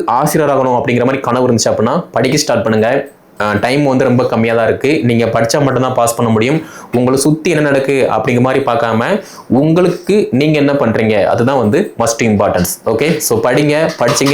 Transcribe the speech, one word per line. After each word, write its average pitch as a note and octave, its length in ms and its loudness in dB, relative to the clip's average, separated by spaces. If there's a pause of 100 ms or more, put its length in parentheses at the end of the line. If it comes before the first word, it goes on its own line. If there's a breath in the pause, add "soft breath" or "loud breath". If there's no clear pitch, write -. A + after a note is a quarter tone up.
(200)
ஆசிரியர் D3+ 360 0
ஆகணும் C3 240 0
அப்படிங்கிற A#2+ 300 0
மாதிரி C3+ 180 -4
கனவு B2+ 220 0
இருந்துச்சு A#2 240 0
அப்படின்னா A#2+ 240 0 (200)
படிக்க C3 280 0
ஸ்டார்ட் A#2 220 -2
பண்ணுங்க. A2+ 240 0 (520)
அ, - 20 0 (180)
டைம் C3+ 280 0
வந்து C3 160 2
ரொம்ப B2 240 2
கம்மியா A2+ 260 0
தான் A2+ 120 2
இருக்கு. C3 200 -2 (200)
நீங்க A#2 160 2 (100)
படிச்சா A#2 300 0
மட்டும்தான் B2+ 340 0
பாஸ் A#2+ 180 0
பண்ண A#2 180 0
முடியும். B2+ 240 2 (380 loud breath)
உங்களை B2+ 260 2
சுத்தி D#3 300 0
என்ன D3+ 160 0
நடக்கு C#3 260 0 (200)
அப்படிங்கிற A#2+ 320 0
மாதிரி C3 220 0
பார்க்காம A#2 400 0 (520 loud breath)
உங்களுக்கு F3 560 0 (240)
நீங்க D3+ 220 2
என்ன C#3+ 200 2
பண்றீங்க A2 340 0 (160)
அதுதான் B2 300 0
வந்து G#2+ 180 2 (220)
மஸ்ட் A2+ 260 -2
இம்பார்ட்டன்ஸ். G2 440 0 (200)
ஓகே, C#3+ 160 0 (180)
so A2 220 0
படிங்க, D3 260 2 (260)
படிச்சீங்க B2 320 0